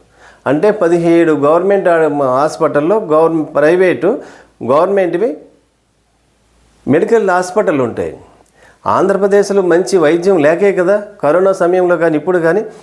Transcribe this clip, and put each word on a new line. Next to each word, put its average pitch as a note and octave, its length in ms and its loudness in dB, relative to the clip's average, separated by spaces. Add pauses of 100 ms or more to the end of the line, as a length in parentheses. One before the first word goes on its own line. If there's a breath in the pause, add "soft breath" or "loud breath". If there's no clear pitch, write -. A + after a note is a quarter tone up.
(460 soft breath)
అంటే D3+ 240 2
పదిహేడు E3+ 600 2
గవర్నమెంట్ F3 560 0
ఆ-, D#3+ 200 2 (140)
హాస్పిటల్లో D3 760 0
గవర్న-, D#3+ 440 0
ప్రైవేటు, D#3+ 760 0 (460 loud breath)
గవర్నమెంట్వి F3+ 720 -2 (1500)
మెడికల్ G3 420 0
హాస్పిటల్ F3+ 500 -2
ఉంటాయి. G#2 360 -6 (720 soft breath)
ఆంధ్రప్రదేశ్లో G3 760 0
మంచి F3+ 360 0
వైద్యం E3+ 400 2
లేకే E3+ 340 2
కదా, F#3 300 0 (200)
కరోనా F3+ 300 2
సమయంలో F3+ 440 0
కానీ, D#3+ 200 0
ఇప్పుడు E3+ 220 -2
కానీ E3+ 260 0 (180 loud breath)